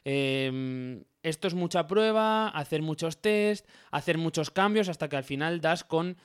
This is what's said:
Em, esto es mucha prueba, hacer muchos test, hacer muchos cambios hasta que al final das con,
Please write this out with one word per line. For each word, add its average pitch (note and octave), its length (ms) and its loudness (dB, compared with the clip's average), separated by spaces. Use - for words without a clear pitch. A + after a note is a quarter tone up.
Em, C3 1000 -2
esto D#3+ 260 -4
es E3+ 60 -2
mucha F3 320 0
prueba, A3 600 2
hacer D#3 340 -2
muchos D#3 400 -4
test, G#3 440 2
hacer D#3+ 280 0
muchos D#3+ 320 0
cambios G3+ 400 2
hasta D#3 180 -4
que C#3+ 80 -4
al C3 80 -4
final D#3 380 -2
das E3 200 2
con, E3+ 420 -2